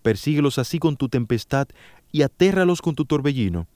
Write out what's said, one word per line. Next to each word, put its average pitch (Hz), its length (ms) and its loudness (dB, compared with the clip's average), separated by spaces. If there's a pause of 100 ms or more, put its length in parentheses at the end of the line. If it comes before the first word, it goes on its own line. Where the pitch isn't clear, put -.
Persíguelos 143 580 0
así 135 200 -4
con 147 180 0
tu 131 140 -2
tempestad 123 580 -2 (440)
y 147 100 2
atérralos 180 580 2
con 165 140 -2
tu 156 100 -2
torbellino. 127 720 0